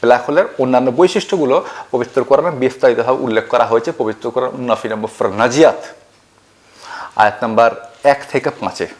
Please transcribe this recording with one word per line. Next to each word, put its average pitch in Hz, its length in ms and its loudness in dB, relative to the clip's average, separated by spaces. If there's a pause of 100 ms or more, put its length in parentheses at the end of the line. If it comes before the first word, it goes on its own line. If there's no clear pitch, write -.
ব্ল্যাক 180 260 4
হোলের 156 160 2 (140)
অন্যান্য 127 320 2
বৈশিষ্ট্যগুলো 165 720 0 (260)
পবিত্র 123 340 -2
কোরআনে 147 260 2
বিস্তারিতভাবে 127 680 0
উল্লেখ 113 300 -2
করা 120 160 2
হয়েছে 113 280 0
পবিত্র 110 380 -6
কোরআন 127 240 -4
উনআশি 120 340 -4
নম্বর 110 200 -6 (100)
সূরা 110 120 -2
নাজিয়াত, 120 540 2 (1300)
আয়াত 104 260 2
নাম্বার 113 480 0 (140)
এক 143 260 2
থেকে 139 200 -2
পাঁচে। - 360 -8 (140)